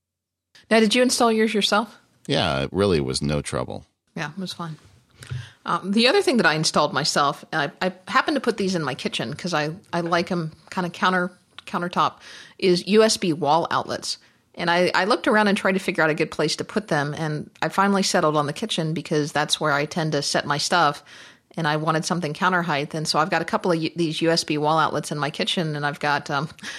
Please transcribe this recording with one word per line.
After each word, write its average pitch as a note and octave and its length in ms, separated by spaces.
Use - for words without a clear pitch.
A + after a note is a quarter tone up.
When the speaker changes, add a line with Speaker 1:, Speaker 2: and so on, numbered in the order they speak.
Speaker 1:
Now, A3 80
did A3 160
you B3 60
install B3 300
yours A3 220
yourself? G#3 440
Speaker 2:
Yeah, D#2+ 340
it C2+ 120
really F#2 280
was C2 200
no D2 200
trouble. B1 440
Speaker 1:
Yeah, D3+ 160
it F3 80
was F3+ 140
fun. E3 240
Um, F3 280
the A3+ 140
other G4 140
thing D#4 160
that G#3+ 80
I D3+ 80
installed D#3 400
myself, C#3+ 580
and C#3+ 200
I, F3+ 60
I F3+ 60
happen C#4+ 240
to B3+ 40
put A3 180
these F#3+ 180
in D#3+ 80
my C3 100
kitchen - 400
'cause F3 200
I, D3+ 180
I E3+ 100
like E3+ 300
'em E3 200
kinda E3+ 220
counter, F#3 400
countertop, F3 520
is F3 280
U G#3+ 160
S A3 140
B F3 160
wall D3+ 380
outlets. - 460
And F3 160
I, F3 240
I F3+ 120
looked B3+ 220
around G#3+ 220
and G3 80
tried F#3+ 160
to F#3+ 60
figure F#3 240
out D#3 80
a - 40
good E3 160
place D3+ 260
to - 60
put - 240
them, D3 300
and D3+ 320
I D#3+ 80
finally G3 340
settled E3 340
on D3 80
the C#3+ 80
kitchen D#3+ 400
because D3+ 380
that's D3 280
where D3+ 140
I C#3+ 120
tend D#3 280
to C#3+ 80
set - 240
my C#3+ 140
stuff, D#3 440
and D#3+ 100
I D3+ 100
wanted D#3+ 280
something E3 280
counter F3+ 280
height. D3+ 320
And D#3 140
so - 120
I've E3 120
got E3 100
a E3+ 40
couple - 260
of E3 100
U-, D#3+ 140
these E3 260
U E3 80
S E3 140
B D3+ 160
wall D3+ 180
outlets D3+ 340
in D3+ 60
my C#3+ 140
kitchen, D#3+ 440
and D3 80
I've D3 160
got, C#3+ 300
um, D3 180